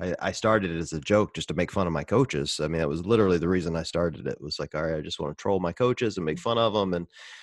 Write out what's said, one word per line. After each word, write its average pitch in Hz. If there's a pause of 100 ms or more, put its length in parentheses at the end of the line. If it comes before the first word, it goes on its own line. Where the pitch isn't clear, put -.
I, 87
I 92
started 107
it 82
as 82
a 78
joke 104
just -
to 78
make 85
fun 95
of 82
my 73
coaches. 78
I 76
mean, 82
that 78
was 82
literally 101
the 82
reason 85
I 80
started 82
it. 64
It -
was 73
like, 73
"All 76
right, 80
I 78
just 82
wanna 76
troll 98
my 85
coaches 123
and 87
make 78
fun 117
of 113
'em." 95
And, 85 (360)